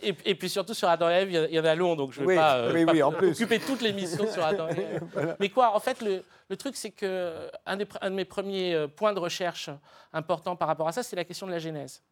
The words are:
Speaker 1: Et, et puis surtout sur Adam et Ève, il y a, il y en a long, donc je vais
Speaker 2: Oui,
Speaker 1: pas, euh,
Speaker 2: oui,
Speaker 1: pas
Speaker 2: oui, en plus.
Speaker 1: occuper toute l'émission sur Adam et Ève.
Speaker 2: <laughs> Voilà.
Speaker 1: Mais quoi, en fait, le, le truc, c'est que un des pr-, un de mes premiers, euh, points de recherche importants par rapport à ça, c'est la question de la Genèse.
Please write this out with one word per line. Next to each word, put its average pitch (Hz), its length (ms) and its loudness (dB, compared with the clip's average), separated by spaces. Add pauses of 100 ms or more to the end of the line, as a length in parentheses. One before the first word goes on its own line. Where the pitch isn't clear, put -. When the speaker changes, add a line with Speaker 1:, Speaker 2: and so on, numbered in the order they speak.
Speaker 1:
Et, 202 120 0 (120)
et 196 100 2
puis 185 140 -6
surtout 196 260 -4
sur 196 140 0
Adam 170 200 4
et 170 40 4
Ève, 190 180 4
il - 20 -4
y 170 40 2
a, 156 100 2
il 156 80 -6
y 160 40 2
en 156 60 2
a 160 80 6
long, 170 220 2
donc 139 160 -2
je - 80 -10
vais 139 80 0
Speaker 2:
Oui, 185 80 6
Speaker 1:
pas, 156 220 6
euh, 120 160 0
Speaker 2:
oui, 165 120 4
Speaker 1:
pas 165 60 6
Speaker 2:
oui, 160 100 6
en 143 120 4
plus. 180 180 4
Speaker 1:
occuper 220 280 2
toute 262 220 -4
l'émission 196 500 -2
sur 175 120 -2
Adam 160 260 0
et 165 120 -2
Ève. - 260 -6
Speaker 2:
<laughs> - 60 -16
Voilà. 165 260 -2
Speaker 1:
Mais 196 100 0
quoi, 233 260 4
en 208 40 2
fait, 254 220 -2
le, 190 220 -2 (260)
le 190 80 -8
truc, - 180 -6
c'est 208 160 -10
que 180 580 -6 (160)
un 190 120 -4
des 202 80 -4
pr-, 202 160 -12
un 196 100 -2
de 190 40 -4
mes 190 100 -2
premiers, 190 500 -2
euh, 151 120 0
points 208 260 0
de 190 60 -4
recherche 170 500 -4 (440)
importants 165 440 -4
par 160 100 0
rapport 156 220 0
à - 20 -2
ça, 247 100 -4
c'est 220 140 -8
la 180 80 -2
question 180 240 -12
de 180 60 -6
la 170 60 -2
Genèse. 151 520 -10